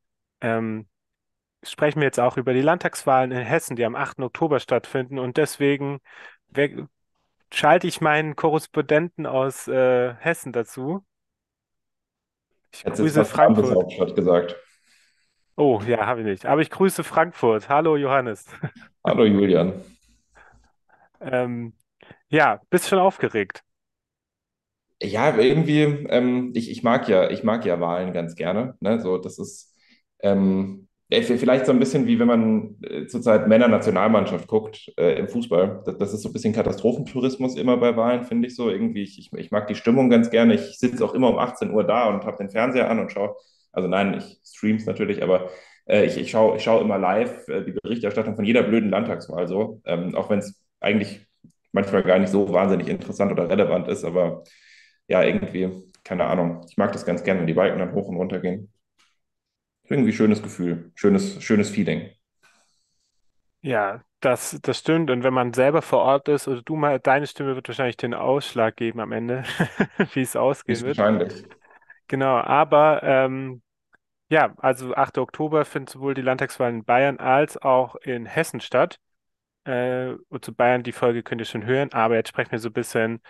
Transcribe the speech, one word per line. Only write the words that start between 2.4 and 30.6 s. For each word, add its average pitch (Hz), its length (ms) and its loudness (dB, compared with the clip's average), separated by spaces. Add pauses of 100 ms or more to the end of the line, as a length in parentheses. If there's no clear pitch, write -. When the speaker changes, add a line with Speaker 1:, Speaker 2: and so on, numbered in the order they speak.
Speaker 1:
die 131 80 2
Landtagswahlen 139 720 0
in 123 60 -6
Hessen, 127 360 -4
die 117 100 -2
am 117 120 -4
achten 139 260 -8
Oktober 135 380 -2
stattfinden. 131 580 -4
Und 127 180 -6
deswegen 143 640 -2 (480)
we-, 143 380 -2 (680)
schalte 170 360 4
ich - 120 -6
meinen 151 360 0
Korrespondenten 156 920 -2
aus, 131 400 -2
äh, 127 480 2
Hessen 151 380 -6
dazu. 131 520 -6 (1700)
Ich - 120 -20
Speaker 2:
Hättest - 160 -4
jetzt 156 140 0
Speaker 1:
grüße 110 100 6
Speaker 2:
fast - 80 -4
Speaker 1:
Frankfurt. 107 320 4
Speaker 2:
Landeshauptstadt 92 500 0
gesagt. 87 420 2 (1000)
Speaker 1:
Oh, 131 280 2
ja, 110 220 0
hab 120 120 -2
ich 113 60 -6
nicht. 101 220 -6
Aber 143 140 2
ich 160 100 -2
grüße 190 320 0
Frankfurt. 131 680 0
Hallo, 156 280 2
Johannes. 131 500 -2
<laughs> - 580 -16
Speaker 2:
Hallo, - 200 4
Julian. 98 580 2 (1400)
Speaker 1:
Ähm, 120 520 -4 (560)
ja, 143 320 2 (100)
bist 180 180 0
schon 196 120 4
aufgeregt? 113 640 0 (1400)
Speaker 2:
Ja, 113 340 0
irgendwie, 151 460 4
ähm, 123 720 0
ich, 117 160 -4
ich - 120 -10
mag 123 240 2
ja, 95 240 4
ich - 140 -6
mag 113 220 0
ja 87 140 0
Wahlen 87 340 -2
ganz 85 200 -6
gerne, 98 460 -4
ne? 110 180 0
So, 113 200 -2
das - 200 -12
ist, - 380 -16 (440)
ähm, 98 680 0 (220)